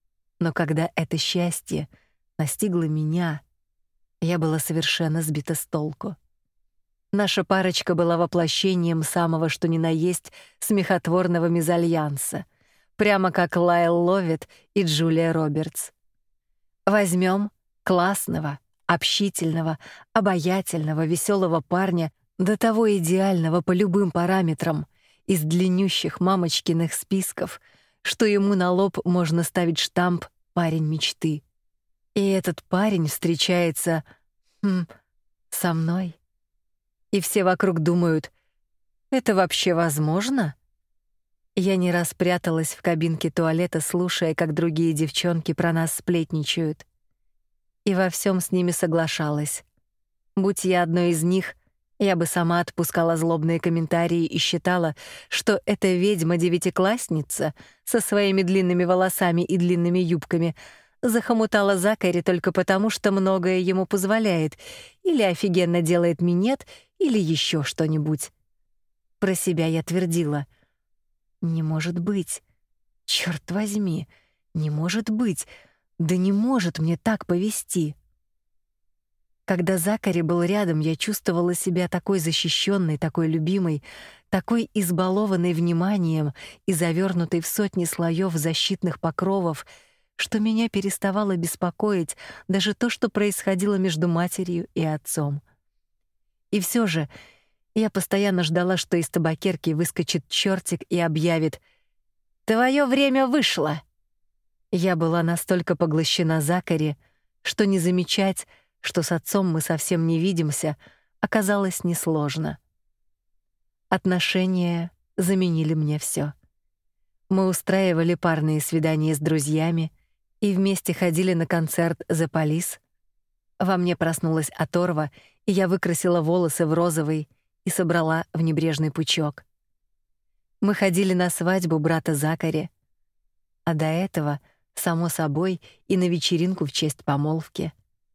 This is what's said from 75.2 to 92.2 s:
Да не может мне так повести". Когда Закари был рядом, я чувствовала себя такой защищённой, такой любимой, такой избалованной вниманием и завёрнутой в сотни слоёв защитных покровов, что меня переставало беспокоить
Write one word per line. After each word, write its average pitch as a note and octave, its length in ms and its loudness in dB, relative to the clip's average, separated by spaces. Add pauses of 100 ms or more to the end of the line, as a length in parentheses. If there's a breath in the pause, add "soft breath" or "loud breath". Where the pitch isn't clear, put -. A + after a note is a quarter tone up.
Да E3+ 160 0
не F#3 160 2
может G#3 480 0
мне E3 160 0
так - 300 -2
повести". F3 680 -2 (1500)
Когда F#3 340 0
Закари F3+ 440 0
был E3+ 200 0
рядом, F3 380 0
я D#3 160 0
чувствовала F3 580 -2
себя F3+ 360 -2
такой F#3 300 -2
защищённой, E3 800 0
такой E3 300 -2
любимой, D#3+ 560 0 (460 loud breath)
такой A3+ 440 -2
избалованной F#3 800 0
вниманием E3 800 0 (320 loud breath)
и F#3+ 60 0
завёрнутой E3+ 720 0
в - 60 -10
сотни F#3+ 360 -2
слоёв E3 520 -2
защитных D#3+ 640 -4
покровов, F3 640 -2 (500 loud breath)
что - 240 -4
меня A3 300 0
переставало G3 640 -2
беспокоить F3 800 -2 (320 loud breath)